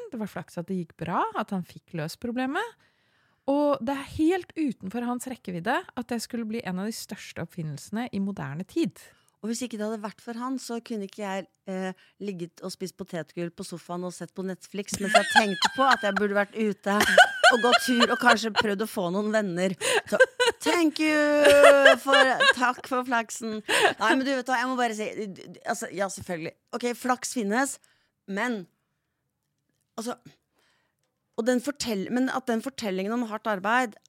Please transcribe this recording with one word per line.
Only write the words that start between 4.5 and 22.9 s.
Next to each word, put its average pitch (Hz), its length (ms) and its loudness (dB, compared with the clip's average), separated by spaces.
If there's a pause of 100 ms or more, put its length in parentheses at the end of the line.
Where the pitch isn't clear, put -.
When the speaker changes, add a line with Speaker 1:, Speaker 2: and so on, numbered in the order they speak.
Speaker 1:
utenfor 240 480 -4
hans 240 240 -6
rekkevidde 233 560 -4 (140)
at 247 100 -8
det 233 140 -4
skulle 233 260 -6
bli 220 160 -6
en 185 160 -4
av 196 60 -4
de 226 80 -4
største - 500 -12
oppfinnelsene 170 680 -8
i 202 60 -4
moderne 175 460 -6
tid. 330 300 -2 (480)
Speaker 2:
Og 208 60 -6
hvis 226 160 -4
ikke 233 100 -10
det 208 80 -6
hadde 220 180 -6
vært 208 220 -10
for 233 160 -12
han, 262 180 -6
så 233 220 -8
kunne 226 240 -8
ikke 196 160 -14
jeg, 196 280 -6 (200)
eh, 185 240 -6 (300)
ligget 175 420 -10
og 185 80 -8
spist - 240 -10
potetgull 170 560 -8
på 190 160 -14
sofaen 175 400 -10
og 175 60 -10
sett - 200 -14
på 190 120 -8
Netflix, 190 560 -8
mens 190 120 -2
jeg 202 120 8 (100)
tenkte 208 400 2
på 262 80 2
at 262 180 4
jeg 202 140 0
burde 202 220 0
vært 202 180 0
ute 208 400 0 (560)
og 247 100 4
gått 233 240 4
tur 247 280 4
og 247 60 -2
kanskje 226 360 2
prøvd 202 260 0
å 220 60 -2
få 185 240 -2
noen 214 220 -2
venner. 185 420 0 (320)
Så, - 100 -2 (440)
thank 320 380 2
you 311 180 4 (840)
for, 269 160 2 (400)
takk 247 320 -2
for 254 160 -2